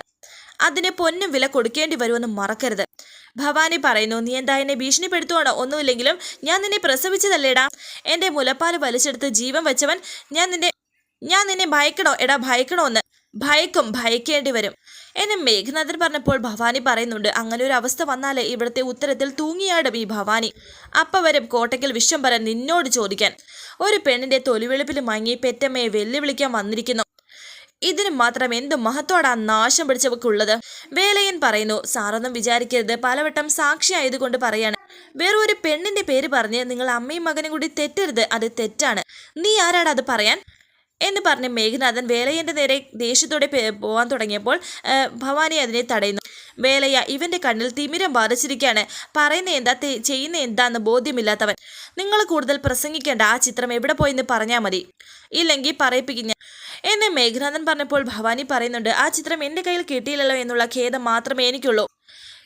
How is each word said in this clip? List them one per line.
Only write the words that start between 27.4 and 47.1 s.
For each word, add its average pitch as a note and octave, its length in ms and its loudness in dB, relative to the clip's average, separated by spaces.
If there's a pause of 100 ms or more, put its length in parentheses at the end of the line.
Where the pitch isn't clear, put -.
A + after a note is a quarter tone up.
ഇതിന് F#4 280 0
മാത്രം A#3+ 440 2
എന്ത് C#4 220 -2
മഹത്വമാടാ C#4 560 2 (100)
നാശം A3 440 2
പിടിച്ചവക്കുള്ളത്?" A#3 680 2 (380)
വേലയൻ G4 480 2
പറയുന്നു, G#3+ 440 2
"സാറൊന്നും A3+ 480 -4
വിചാരിക്കരുത്, A#3+ 640 0
പലവട്ടം D4 540 0
സാക്ഷിയായതുകൊണ്ട് C#4 880 0
പറയാണ്. A3 380 0 (400)
വെറും G4 260 4
ഒരു G#4+ 120 2
പെണ്ണിൻ്റെ F#4+ 480 -2
പേര് C#4+ 260 2
പറഞ്ഞ് A#3+ 360 0
നിങ്ങൾ B3 260 -4
അമ്മയും C4 340 -4
മകനും D#4 260 -2
കൂടി D#4 180 -2
തെറ്റരുത്, D4 640 0
അത് A3+ 200 0
തെറ്റാണ്. A3 500 -2 (340)
നീ F#4+ 220 2
ആരാടാ F4 320 4
അത് C4 140 0
പറയാൻ?" A#3 340 2 (640)
എന്ന് G4 200 0
പറഞ്ഞ് C4+ 280 2
മേഘനാഥൻ A#3+ 580 0
വേലയൻ്റെ C#4 460 0
നേരെ C#4 240 2 (180)
ദേഷ്യത്തോടെ B3+ 520 2
പേ-, A#3+ 280 0
പോവാൻ A3 340 0
തുടങ്ങിയപ്പോൾ, A3+ 480 -2 (300)
ഏ, C#4 80 2 (200)
ഭവാനി D4 420 0
അതിനെ A#3+ 260 0
തടയുന്നു. G#3 400 -2 (360)
"വേലയ്യ, C4+ 400 4 (100)
ഇവൻ്റെ E4+ 300 -4